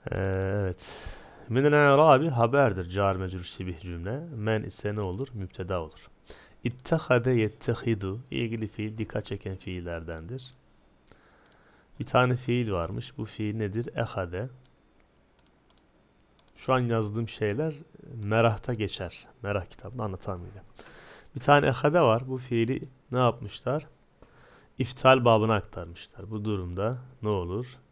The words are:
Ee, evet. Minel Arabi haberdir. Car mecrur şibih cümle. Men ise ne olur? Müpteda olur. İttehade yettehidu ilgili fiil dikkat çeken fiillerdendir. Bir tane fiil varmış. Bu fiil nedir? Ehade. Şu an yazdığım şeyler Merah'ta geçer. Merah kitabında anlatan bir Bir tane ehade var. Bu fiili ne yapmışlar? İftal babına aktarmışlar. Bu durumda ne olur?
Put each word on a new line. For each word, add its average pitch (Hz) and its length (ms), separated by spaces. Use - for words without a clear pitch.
Ee, 87 40
evet. - 460
Minel 143 440
Arabi 147 360
haberdir. 120 600
Car 98 260
mecrur 92 280
şibih 90 360
cümle. 90 400
Men 110 280
ise 104 320
ne 107 60
olur? 98 320
Müpteda 92 480
olur. - 280
İttehade 127 680
yettehidu 110 880
ilgili 117 360
fiil 107 300
dikkat 110 280
çeken 98 300
fiillerdendir. 87 1000
Bir - 60
tane 123 300
fiil 123 360
varmış. 92 460
Bu 113 80
fiil 107 300
nedir? 110 400
Ehade. 98 540
Şu - 180
an 127 60
yazdığım 113 480
şeyler 127 460
Merah'ta 110 500
geçer. 101 540
Merah 101 240
kitabında 117 380
anlatan 95 420
bir 92 60
Bir 131 40
tane 147 280
ehade 151 340
var. 123 260
Bu 131 100
fiili 123 440
ne 127 80
yapmışlar? 123 680
İftal 131 480
babına 110 300
aktarmışlar. 90 760
Bu 107 140
durumda 98 520
ne 107 80
olur? 98 480